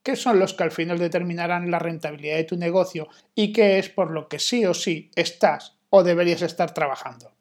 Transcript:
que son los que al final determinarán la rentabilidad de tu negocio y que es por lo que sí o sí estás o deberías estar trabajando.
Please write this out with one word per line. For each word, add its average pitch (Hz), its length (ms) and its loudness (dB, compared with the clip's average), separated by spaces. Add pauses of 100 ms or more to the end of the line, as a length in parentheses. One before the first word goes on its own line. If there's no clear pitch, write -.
que 262 140 -2
son 220 240 2
los 190 140 2
que 180 100 -4
al 165 80 -2
final 170 260 -4
determinarán 175 720 -2
la 170 100 0
rentabilidad 156 580 -6
de 160 80 -2
tu 175 100 -6
negocio 175 540 -2 (260)
y 214 160 2
que 202 280 4
es 190 100 -6
por 165 220 -2
lo 156 180 -8
que 143 100 -8
sí 233 260 0
o 175 80 2
sí 160 420 -4
estás - 600 0 (140)
o 190 140 8
deberías 175 380 2
estar 170 320 -4
trabajando. 131 680 -6